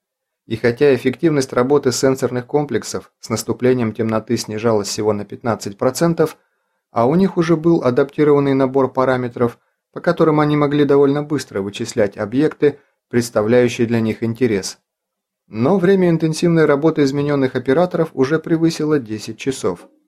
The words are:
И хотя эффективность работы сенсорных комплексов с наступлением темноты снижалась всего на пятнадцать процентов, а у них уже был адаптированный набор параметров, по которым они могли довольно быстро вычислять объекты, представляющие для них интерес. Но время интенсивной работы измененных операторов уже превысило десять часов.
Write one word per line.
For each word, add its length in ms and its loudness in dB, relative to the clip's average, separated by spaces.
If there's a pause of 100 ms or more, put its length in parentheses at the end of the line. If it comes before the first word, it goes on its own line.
(460)
И 100 -6
хотя 400 2
эффективность 580 -2
работы 380 2
сенсорных 560 -2
комплексов 720 -6
с 100 -20
наступлением 640 -2
темноты 420 -2
снижалась 520 -2
всего 260 -2
на 120 -6
пятнадцать 520 -6
процентов, 600 -2 (540)
а 140 0
у 100 2
них 220 2
уже 180 2
был 280 0
адаптированный 720 2
набор 360 0
параметров, 680 -2 (320)
по 80 -14
которым 400 2
они 180 2
могли 280 2
довольно 360 4
быстро 400 -6
вычислять 560 -4
объекты, 640 0 (300)
представляющие 760 2
для 140 -2
них 240 -2
интерес. 560 -2 (680)
Но 300 0
время 320 2
интенсивной 560 2
работы 380 2
измененных 520 -2
операторов 580 0
уже 260 0
превысило 580 0
десять 400 -8
часов. 500 -4 (200)